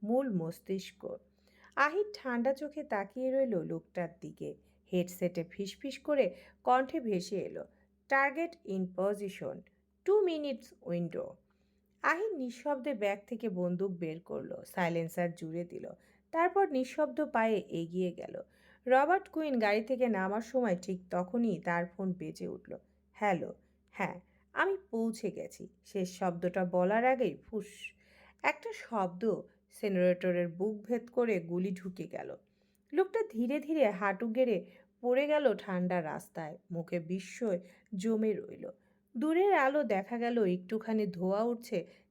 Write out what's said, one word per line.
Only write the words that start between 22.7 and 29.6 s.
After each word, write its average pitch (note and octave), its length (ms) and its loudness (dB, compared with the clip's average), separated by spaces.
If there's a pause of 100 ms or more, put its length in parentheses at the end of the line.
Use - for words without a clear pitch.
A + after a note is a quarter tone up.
"হ্যালো, G3 420 0 (360)
হ্যাঁ, F3+ 300 -6 (320)
আমি F#4+ 240 0 (140)
পৌঁছে A3+ 400 -2
গেছি।" - 380 -12 (160)
শেষ F#3 340 -4
শব্দটা F3+ 460 0
বলার F3+ 400 2
আগেই B3 320 2 (100)
ফুস G#3 200 -6 (760)
একটা D4+ 320 -2
শব্দ F#3 680 -2 (280)